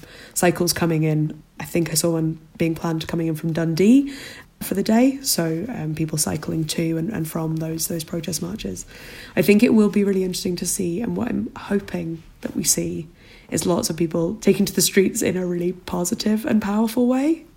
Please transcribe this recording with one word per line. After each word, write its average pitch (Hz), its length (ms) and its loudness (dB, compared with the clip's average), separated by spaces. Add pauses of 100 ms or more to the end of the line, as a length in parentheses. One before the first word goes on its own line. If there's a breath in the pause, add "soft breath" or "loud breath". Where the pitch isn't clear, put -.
(340 loud breath)
cycles 175 400 2
coming 160 300 2
in. 156 400 0 (160)
I 165 60 -8
think 165 260 -2
I - 20 -4
saw 165 200 2
one 160 260 -2 (180)
being 165 160 0
planned 160 340 -4
coming 170 200 -2
in 160 80 -2
from 160 180 -4
Dundee 185 580 4 (480 loud breath)
for - 160 -6
the 196 80 0
day. 254 400 4
So, 165 460 -2
um, 156 260 -6
people 156 240 -2
cycling 160 460 -2
to 165 320 -2
and, 165 120 -4
and 165 180 -4
from 160 280 -4
those, 160 320 -4
those 165 160 -6
protest 165 400 -6
marches. 185 420 -8 (500 loud breath)
I - 60 6
think 208 220 8
it 254 100 6
will 214 160 6
be 202 140 2
really 190 200 2
interesting 180 340 -2
to 180 100 -6
see, 175 340 -2
and 180 160 -4
what 208 120 -2
I'm 202 280 -2
hoping 175 640 -4 (200)
that - 140 -10
we - 80 -2
see 170 440 -2 (420 soft breath)
is - 160 -2
lots 170 240 0
of 165 80 -6
people 170 380 -2
taking 202 320 2
to - 60 -6
the 185 100 2
streets - 400 2
in - 120 0
a 185 120 -2
really 175 260 -2
positive 214 720 -2
and 214 160 2
powerful 226 460 0
way. 277 380 0 (120)